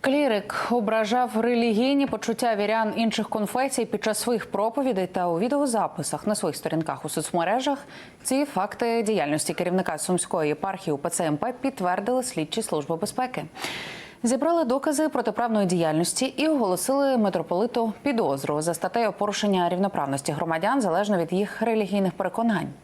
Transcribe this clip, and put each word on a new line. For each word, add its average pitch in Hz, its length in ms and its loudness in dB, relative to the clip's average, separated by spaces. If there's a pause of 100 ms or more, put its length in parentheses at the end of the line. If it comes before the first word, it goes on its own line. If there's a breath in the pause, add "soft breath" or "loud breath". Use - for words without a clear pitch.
Клірик 262 680 0
ображав 220 680 2
релігійні 240 680 4
почуття 226 480 0
вірян 214 400 0
інших 220 340 0
конфесій 240 560 0
під - 180 -4
час 214 140 0
своїх 233 340 -2
проповідей 214 560 0
та 180 200 0
у 170 120 2
відеозаписах 226 880 0
на 208 80 2
своїх 160 200 -2
сторінках 156 500 -2
у 147 40 -4
соцмережах. 214 720 0 (440 loud breath)
Ці 277 220 0
факти 233 580 0
діяльності 165 500 0
керівника 175 440 0
Сумської 175 520 0
єпархії 180 440 -2
У 143 40 0
П 170 120 -4
Ц - 160 -2
М 147 120 2
П 247 240 -2
підтвердили 233 600 0
слідчі 165 380 -4
Служби 160 340 -2
безпеки. 247 500 -4 (760 loud breath)
Зібрали 294 400 2
докази 277 460 0
протиправної 226 560 0
діяльності 170 600 2
і 277 220 0
оголосили 269 680 2
митрополиту 208 760 0 (100)
підозру 156 580 0
за 165 120 0
статтею 196 380 0
порушення 202 580 0
рівноправності 165 640 0
громадян 170 500 0
залежно 196 360 2
від 165 160 0
їх 196 280 -2
релігійних 202 520 0
переконань. 196 540 0 (160)